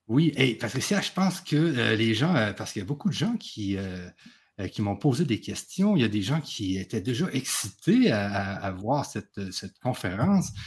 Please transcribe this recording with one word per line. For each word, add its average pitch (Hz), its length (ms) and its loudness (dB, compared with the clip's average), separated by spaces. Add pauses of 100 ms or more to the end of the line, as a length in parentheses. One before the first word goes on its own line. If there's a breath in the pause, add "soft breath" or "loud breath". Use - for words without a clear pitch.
Oui, 143 280 4
et 127 220 2
Patricia, 131 420 0
je - 120 -4
pense 185 280 2
que, - 140 -4
euh, 131 400 4
les 113 180 2
gens, 147 220 2
euh, 107 180 2
parce - 200 -8
qu'il 110 80 -6
y 92 40 -6
a 90 40 -10
beaucoup 143 220 -2
de 123 40 -2
gens 226 220 0
qui, 98 400 -4
euh, 92 320 -6 (500 soft breath)
euh, 95 80 -4
qui - 160 -4
m'ont 101 140 0
posé 139 280 2
des 120 160 0
questions, 190 540 -2
il 139 80 4
y - 20 4
a 107 40 2
des 104 140 0
gens 139 180 0
qui 95 360 -4
étaient 95 240 -4
déjà 123 320 -2
excités 170 800 2
à, 101 220 0
à, 98 340 -4
à 95 60 -4
voir 107 340 -2
cette, 98 460 -8
cette - 260 -10
conférence. 127 720 0 (180 loud breath)